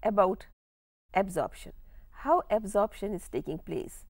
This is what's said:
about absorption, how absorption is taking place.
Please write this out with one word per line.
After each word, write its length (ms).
about 440
absorption, 580
how 400
absorption 640
is 140
taking 300
place. 540